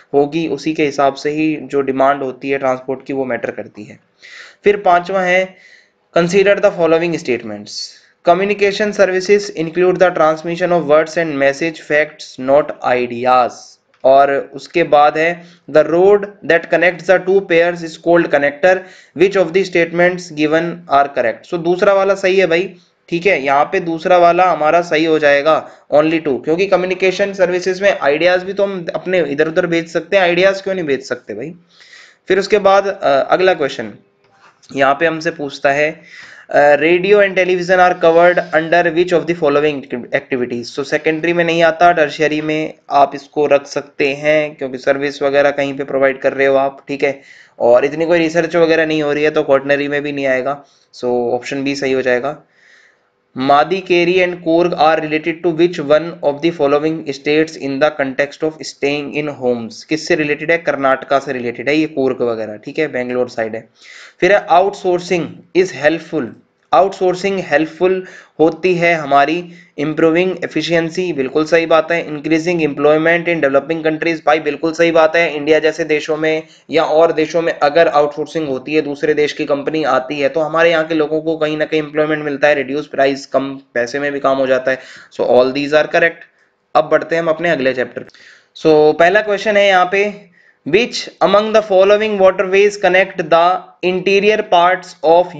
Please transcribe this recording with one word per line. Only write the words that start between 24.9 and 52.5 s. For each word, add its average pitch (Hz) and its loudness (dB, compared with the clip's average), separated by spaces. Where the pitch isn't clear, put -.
हो 156 2
जाएगा, 143 2
only 156 2
two, 131 -4
क्योंकि 170 -2
कम्युनिकेशन 185 0
सर्विसेज 180 -2
में 196 2
आइडियाज 165 2
भी 190 -8
तो 196 -2
हम 196 -4
अपने 185 -2
इधर 151 0
उधर 170 -2
भेज 165 -4
सकते 175 -2
हैं, 190 4
आइडियाज 185 2
क्यों 190 -6
नहीं 180 -6
भेज 135 -2
सकते 123 -10
भाई? 131 -12
फिर 190 0
उसके 202 0
बाद, 196 4
अ, 139 0
अगला 185 2
क्वेश्चन 131 -6
यहाँ 139 2
पे 160 0
हमसे 160 -2
पूछता 143 -4
है, 151 -2
अ, 147 6
radio 175 2
and 196 2
television 185 0
are 180 4
covered 170 4
under 165 2
which 175 0
of 156 0
the 170 -2
following 143 -2
activities? 120 -6
So 143 -6
सेकेंडरी 160 -2
में 170 0
नहीं 165 0
आता, 165 4
टर्शियरी 151 0
में 156 -4
आप 143 4
इसको 147 -4
रख 139 2
सकते 143 -4
हैं 151 0
क्योंकि 131 -8
सर्विस 139 -4
वगैरह 143 2
कहीं 139 -4
पे 143 -8
प्रोवाइड 135 -2
कर 135 -2
रहे 135 0
हो 135 2
आप, 135 -2
ठीक 139 -6
है, 139 -2
और 120 4
इतनी 151 -4
कोई 170 2
रिसर्च 165 -2
वगैरह 160 2
नहीं 156 -2
हो 147 -2
रही 147 -2
है 151 2
तो 156 0
क्वाटरनरी 143 0
में 143 -4
भी 147 -8
नहीं 143 -6
आएगा। 131 -4
So - -10
ऑप्शन 123 -4
बी 139 -4
सही 139 -4
हो 131 0
जाएगा। 127 -2